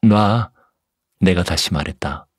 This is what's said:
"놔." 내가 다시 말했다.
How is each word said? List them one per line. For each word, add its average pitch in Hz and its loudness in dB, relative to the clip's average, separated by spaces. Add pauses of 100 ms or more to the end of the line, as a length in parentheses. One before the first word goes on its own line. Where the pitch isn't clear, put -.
"놔." 107 2 (680)
내가 92 2
다시 85 -4
말했다. - -8 (120)